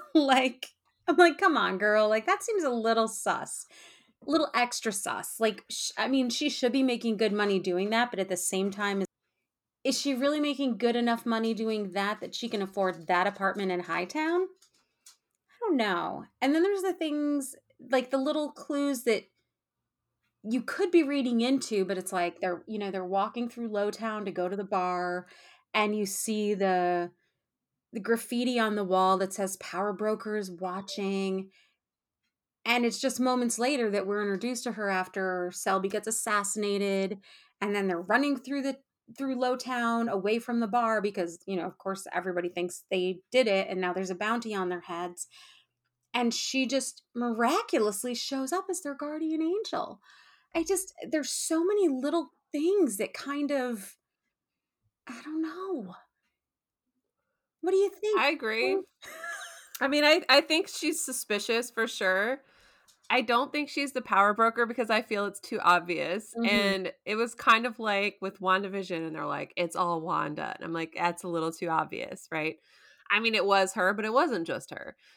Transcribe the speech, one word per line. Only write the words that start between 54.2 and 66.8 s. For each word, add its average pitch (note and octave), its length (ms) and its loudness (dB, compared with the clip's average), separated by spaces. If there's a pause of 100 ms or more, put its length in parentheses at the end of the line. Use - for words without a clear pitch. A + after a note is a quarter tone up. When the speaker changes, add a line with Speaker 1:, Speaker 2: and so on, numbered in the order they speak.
Speaker 1:
I A#3+ 160 -16
don't D#4 200 -4
know. D#4+ 520 -6 (1700)
What F4 120 0
do F#4+ 40 6
you G4 140 4
think? G#4+ 280 0
Speaker 2:
I C4+ 120 4
agree. C4+ 480 0 (520)
Speaker 1:
<laughs> - 500 -12
Speaker 2:
I C4+ 80 2
mean, D4 160 4
I, D#4 240 6
I C4+ 120 8
think D#4+ 280 2
she's D4+ 360 -4
suspicious A#3 640 -2
for A3+ 160 -2
sure. G#3+ 560 0 (640)
I B3+ 140 4
don't A#3+ 280 2
think D4 180 -4
she's C#4 240 -4
the B3 100 -4
power G3+ 320 4
broker A3+ 320 4
because A#3 240 -2
I A3 120 4
feel G3+ 240 -2
it's G3 140 -8
too - 200 -6
obvious. E3+ 800 2
Speaker 1:
Mm-hmm. A#3 100 2
Speaker 2:
And G3 440 2 (120)